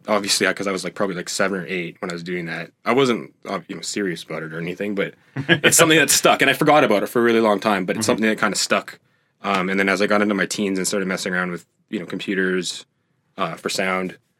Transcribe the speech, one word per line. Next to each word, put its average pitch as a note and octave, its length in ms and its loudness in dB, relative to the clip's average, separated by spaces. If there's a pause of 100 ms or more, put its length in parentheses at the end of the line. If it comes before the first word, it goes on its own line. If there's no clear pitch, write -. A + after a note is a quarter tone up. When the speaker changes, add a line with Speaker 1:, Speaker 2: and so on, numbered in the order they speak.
Speaker 1:
obviously, G2+ 460 0
'cause G2 120 -6
I G2 60 0
was, F#2 140 -4
like, F2 100 -8
probably, F#2+ 220 -2
like, F2 100 -8
seven G2 320 -2
or E2+ 80 -8
eight F2 320 -6
when F#2 100 -8
I F2 40 -8
was E2+ 100 -10
doing F2 220 -6
that. - 260 -10 (140)
I A2+ 80 0
wasn't, A#2+ 400 2 (120)
uh, G2 220 -6
you G2 80 -10
know, E2 60 -12
serious F#2 420 -4
about D#2 200 -8
it D#2 100 -10
or D#2+ 40 -8
anything, F#2+ 380 -6
but - 180 -4 (220)
it's C#3+ 400 2
something D#3+ 220 6
that C#3+ 120 4
stuck, - 320 4
and C#3 80 6
I C3+ 40 2
forgot D3+ 320 6
about G2+ 180 2
it - 40 -4
for B2 120 -2
a - 20 4
really A#2 200 4
long G#2 180 2
time, G2 260 0
but F#2+ 120 -2
it's A2+ 80 -2
Speaker 2:
Mm-hmm. B2 60 2
Speaker 1:
something A2 180 2
that G#2+ 100 0
kinda G2+ 160 0
stuck. - 420 -2 (440)
Um, F#2+ 280 0
and F#2+ 80 0
then F#2+ 120 2
as F#2+ 120 2
I G#2 60 4
got G#2 140 4
into G#2 140 2
my F#2 100 0
teens G2 320 -2
and F#2 100 -2
started G2 180 -2
messing F#2 280 -4
around F2+ 180 -2
with, E2+ 140 -10 (240)
you G#2 100 -6
know, E2+ 60 -8
computers, F#2 800 -2 (520)
uh, F2 180 -4
for - 120 -10
sound, F#2 500 -2 (220)